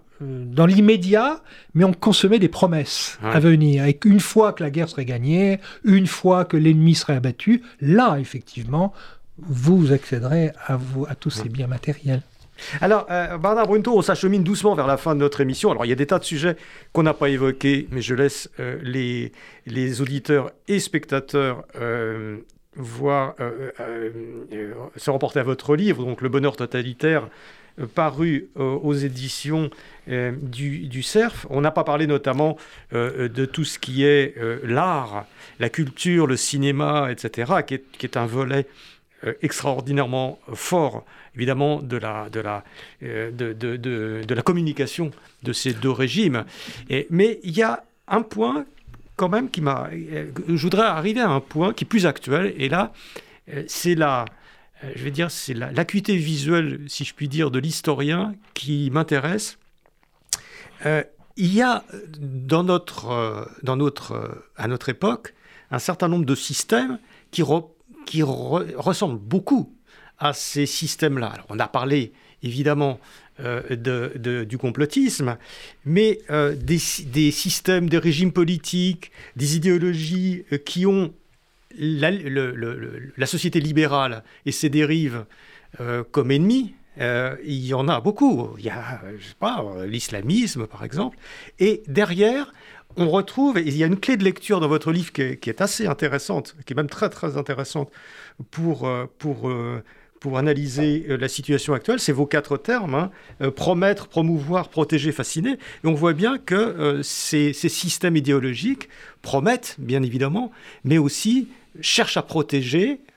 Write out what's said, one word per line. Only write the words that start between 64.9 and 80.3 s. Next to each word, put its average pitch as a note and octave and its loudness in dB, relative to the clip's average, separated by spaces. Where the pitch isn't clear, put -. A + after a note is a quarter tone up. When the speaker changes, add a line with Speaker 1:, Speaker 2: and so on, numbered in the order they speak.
Speaker 2:
un B2+ -2
certain F3 -2
nombre E3+ 0
de C3+ 2
systèmes A#3+ -2
qui - 0
re-, D#3 0
qui D#3 0
re-, C#3 -2
ressemblent C#3+ -2
beaucoup F#3 0
à D3 0
ces C#3+ -2
systèmes-là. C#3 -2
Alors, G#2+ -14
on G#2 -6
a A2+ -2
parlé, C3+ 0
évidemment, C#3 0
euh, B2 -6
de, B2 -4
de, A#2+ -4
du A2 -8
complotisme, C#3 0
mais, G#3 4
euh, D3+ 2
des, C#3 0
des C#3+ 2
systèmes, F3 0
des E3 4
régimes E3+ 2
politiques, F3+ 0
des C#3+ 0
idéologies, F3+ 0